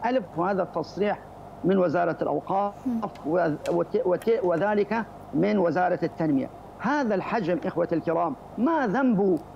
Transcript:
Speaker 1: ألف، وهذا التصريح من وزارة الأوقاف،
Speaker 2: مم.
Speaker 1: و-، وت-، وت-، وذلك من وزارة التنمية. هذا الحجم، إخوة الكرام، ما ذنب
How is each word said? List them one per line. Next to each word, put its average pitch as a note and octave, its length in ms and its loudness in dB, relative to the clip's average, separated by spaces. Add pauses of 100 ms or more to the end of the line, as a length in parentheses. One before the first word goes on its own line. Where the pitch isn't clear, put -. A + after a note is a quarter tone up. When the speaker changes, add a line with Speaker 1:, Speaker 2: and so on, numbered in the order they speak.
Speaker 1:
ألف، B3 180 0 (120)
وهذا F#3 260 0
التصريح F3 560 -2 (460)
من F#3+ 140 4
وزارة E3+ 440 2
الأوقاف، G3 520 -2 (120)
Speaker 2:
مم. A#3+ 140 -2 (260)
Speaker 1:
و-، E3 240 2 (200)
وت-، E3+ 360 0
وت-، F3+ 360 2
وذلك G3+ 600 2 (300)
من G3+ 240 2
وزارة F3 440 2
التنمية. D#3 480 0 (300)
هذا B3+ 340 0
الحجم، F3+ 500 0
إخوة F3 280 0
الكرام، E3 440 0 (220)
ما C#4+ 280 2
ذنب G3+ 520 4 (180)